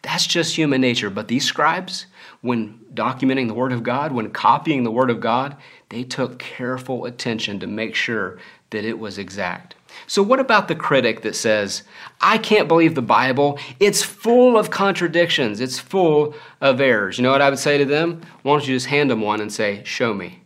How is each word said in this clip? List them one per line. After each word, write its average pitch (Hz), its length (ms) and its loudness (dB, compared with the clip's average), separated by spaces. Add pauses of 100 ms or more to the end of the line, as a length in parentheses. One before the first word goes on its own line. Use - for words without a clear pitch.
That's - 240 -4
just 165 300 -2
human 143 240 0
nature. 117 280 0
But 104 200 -8
these 123 160 -2
scribes, 165 600 -2 (340)
when 113 400 -4 (120)
documenting 127 540 0
the 107 80 -4
Word 127 180 -2
of 113 120 -4
God, 139 260 -2
when 113 200 -4
copying 143 520 0
the 117 80 0
Word 123 180 0
of 113 120 -2
God, 127 360 -2 (340)
they 120 120 -10
took 127 380 -8
careful 127 640 -8
attention 110 560 -6
to 92 80 -8
make 107 260 -6
sure 104 440 -4 (320)
that 107 160 -6
it 113 120 -6
was 101 200 -10
exact. 95 560 -8 (320)
So - 160 0
what 254 180 4
about 226 260 2
the 165 80 -2
critic 127 480 2
that 107 140 -4
says, 107 460 0 (400)
"I 160 160 4
can't 202 300 2
believe 165 260 6
the 135 80 -2
Bible, 131 560 2 (200)
it's 196 240 4
full 247 540 4
of 180 140 2
contradictions, 170 920 0
it's 127 180 -4
full 151 560 2 (280)
of 135 180 2
errors"? 107 380 2
You 123 40 0
know 131 100 4
what 139 100 4
I 139 80 6
would 135 80 -4
say 147 180 2
to 143 80 2
them? 160 380 -2 (200)
Why 139 120 2
don't 135 120 0
you 131 80 0
just 127 120 -2
hand 143 240 2
them 110 100 0
one 104 220 -2
and 104 100 -8
say, 101 320 -4
"Show 113 300 -2
me." 90 320 -12